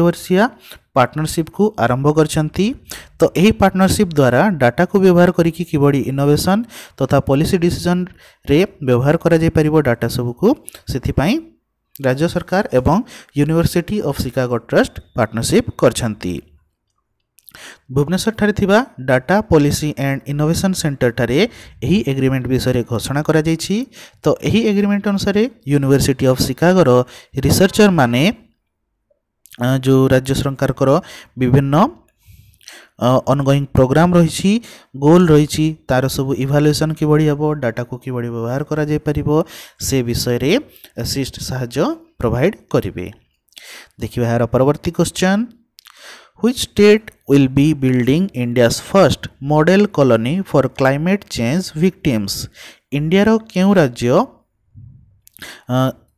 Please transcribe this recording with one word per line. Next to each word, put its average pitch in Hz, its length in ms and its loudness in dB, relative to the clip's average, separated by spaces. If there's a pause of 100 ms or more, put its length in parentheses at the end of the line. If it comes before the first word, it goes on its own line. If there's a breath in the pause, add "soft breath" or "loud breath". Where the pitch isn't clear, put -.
ବର୍ଷିଆ 170 420 0 (520 loud breath)
ପାର୍ଟନରସିପ୍କୁ 156 680 -2 (160)
ଆରମ୍ଭ 123 360 0
କରିଛନ୍ତି। 156 520 0 (520 loud breath)
ତ - 20 -18 (140)
ଏହି 196 160 4
ପାର୍ଟନରସିପ୍ 190 600 2
ଦ୍ୱାରା 131 360 2
ଡାଟାକୁ 147 500 0
ବ୍ୟବହାର 175 320 4
କରିକି 170 320 -2
କିଭଳି 143 360 0
ଇନୋଭେସନ୍ 147 640 0 (340 loud breath)
ତଥା 139 220 0
ପଲିସି 147 380 0
ଡିସିଜନ୍ରେ 175 1000 -2 (240)
ବ୍ୟବହାର 127 340 2
କରାଯାଇପାରିବ 165 640 0
ଡାଟା 120 260 -2
ସବୁକୁ, 120 400 -4 (400 loud breath)
ସେଥିପାଇଁ 139 460 -2 (720)
ରାଜ୍ୟ 135 220 0
ସରକାର 185 360 -4 (100)
ଏବଂ 127 220 2 (400 loud breath)
University 165 640 0
of 139 220 -4
Chicago 123 320 -4 (140)
Trust 147 240 0 (220)
ପାର୍ଟନରସିପ୍ 127 600 -2
କରିଛନ୍ତି। 107 600 -2 (1600 loud breath)
ଭୁବନେଶ୍ୱରଠାରେ 185 640 0
ଥିବା 202 240 2 (220)
ଡାଟା 131 420 0
ପଲିସି 151 480 0 (100)
ଆଣ୍ଡ 139 280 -4
ଇନୋଭେସନ୍ 151 460 -2
ସେଣ୍ଟରଠାରେ 131 640 -2 (440 loud breath)
ଏହି 170 140 2 (100)
ଏଗ୍ରିମେଣ୍ଟ 131 400 -2
ବିଷୟରେ 123 360 0
ଘୋଷଣା 120 380 -4
କରାଯାଇଛି। 160 540 -2 (480 loud breath)
ତ - 20 -14 (160)
ଏହି - 180 0 (100)
ଏଗ୍ରିମେଣ୍ଟ 202 380 0
ଅନୁସାରେ 202 360 0 (240)
University 139 580 0
of 131 140 2
Chicagoର 170 500 2 (560 loud breath)
ରିସର୍ଚ୍ଚରମାନେ, 156 800 2 (1400)
ଅ, - 20 0 (100)
ଯେଉଁ 131 300 2
ରାଜ୍ୟ 131 260 0
ସରକାରଙ୍କର 135 560 -2 (480 loud breath)
ବିଭିନ୍ନ, 135 380 2 (1200 loud breath)
ଅ, 120 100 0 (180)
ଅନଗୋଇଂ 139 380 0
ପ୍ରୋଗ୍ରାମ 139 500 2
ରହିଛି, 170 360 2 (440 loud breath)
ଗୋଲ୍ 156 320 4
ରହିଛି, 151 380 2 (240)
ତାର 127 180 0
ସବୁ 135 260 -4
ଇଭାଲୁଏସନ୍ 147 600 0
କିଭଳି 151 320 0
ହେବ, 147 160 -2 (120)
ଡାଟାକୁ 123 440 -6
କିଭଳି 120 320 -8
ବ୍ୟବହାର 117 340 -6
କରାଯାଇପାରିବ, 151 640 -4 (500 loud breath)
ସେ - 240 -4
ବିଷୟରେ 120 480 -2 (500 loud breath)
ଆସିଷ୍ଟ - 400 -6
ସାହାଯ୍ୟ 127 420 -6 (360)
ପ୍ରୋଭାଇଡ୍ 127 360 -2 (140)
କରିବେ। 92 360 -4 (920 loud breath)
ଦେଖିବା 117 280 -4
ଏହାର 117 180 0
ପରବର୍ତ୍ତୀ 135 460 -2
କ୍ୱେଶ୍ଚନ୍, 190 520 -2 (960 loud breath)
ହ୍ୱିଚ୍ 240 200 -2
ଷ୍ଟେଟ୍ 208 480 2 (220)
ୱିଲ୍ 139 180 4
ବି 139 260 0
ବିଲ୍ଡିଂ 131 480 0 (140)
ଇଣ୍ଡିଆଜ୍ 120 460 0
ଫାଷ୍ଟ - 400 2 (220)
ମଡେଲ 156 420 2
କଲୋନୀ 127 560 2
ଫର୍ 135 280 0 (100)
କ୍ଲାଇମେଟ୍ 151 480 0
ଚେଞ୍ଜ 131 360 -4 (120)
ଭିକ୍ଟିମ୍ସ? 143 600 -2 (560 loud breath)
ଇଣ୍ଡିଆର 165 380 0 (220)
କେଉଁ 190 220 2
ରାଜ୍ୟ, 127 400 0 (1600 loud breath)
ଅ, 123 60 -2 (420)